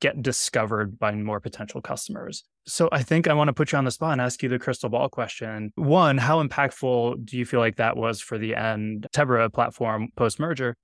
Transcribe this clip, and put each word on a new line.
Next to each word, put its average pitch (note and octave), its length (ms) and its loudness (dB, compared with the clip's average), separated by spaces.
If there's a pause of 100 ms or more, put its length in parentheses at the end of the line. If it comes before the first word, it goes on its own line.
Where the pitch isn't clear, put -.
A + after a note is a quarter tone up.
get D3 200 0
discovered A2 760 0
by G#2+ 140 0
more G#2 280 -4
potential A2+ 400 -10
customers. - 640 -10 (220)
So - 260 0
I C3+ 100 2
think E3 240 2
I D#3 60 4
wanna D3 220 4
put - 180 0
you D3 60 2
on C3+ 80 2
the B2 40 0
spot D#3+ 220 -2
and C3 80 0
ask B2 220 -2
you B2+ 80 0
the B2 80 0
crystal B2 320 -4
ball B2+ 180 0
question. A2 680 -6
One, D3+ 420 6
how D3+ 280 4
impactful B2 760 0
do B2 140 -8
you A#2+ 80 -2
feel B2+ 120 0
like A2+ 180 2
that A2+ 200 2
was A2+ 240 -2
for - 160 -8
the A2 180 -4
end G#2+ 580 -4
Tebra B2 360 4
platform A#2 680 -2
post-merger? C3 680 -2